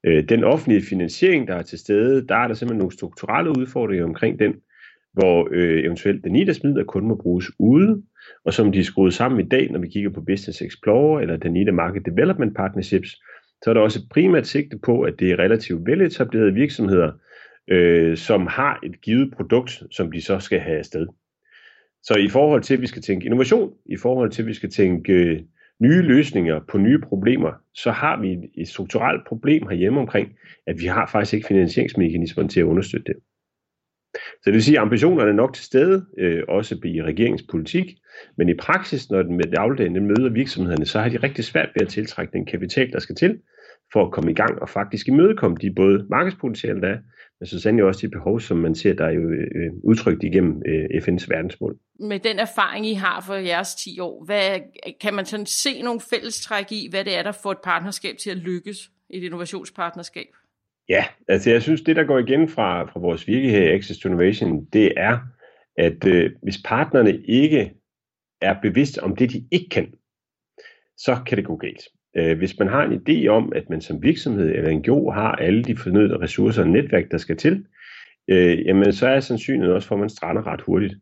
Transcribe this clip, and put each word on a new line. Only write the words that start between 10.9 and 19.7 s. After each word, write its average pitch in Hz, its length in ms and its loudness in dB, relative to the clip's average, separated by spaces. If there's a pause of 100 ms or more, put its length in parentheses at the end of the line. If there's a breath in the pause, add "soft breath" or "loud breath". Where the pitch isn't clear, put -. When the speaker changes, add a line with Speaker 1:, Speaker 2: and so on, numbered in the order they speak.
Speaker 1:
eller 82 160 -4
Danida 92 340 0
Market 87 340 -2
Development 165 500 0
Partnerships, 95 540 -2 (540 soft breath)
så 113 60 2
er 113 40 4
der 113 80 6
også 107 180 2 (120)
primært 165 360 4
sigte 143 380 -4
på, 123 160 2
at - 180 -2
det 92 120 2
er 90 80 0
relativt 90 460 0
veletablerede 123 680 2
virksomheder, 98 580 2 (600 soft breath)
øh, 85 460 4
som 92 300 0
har 135 360 -2
et - 180 -14
givet 131 320 0
produkt, - 580 -2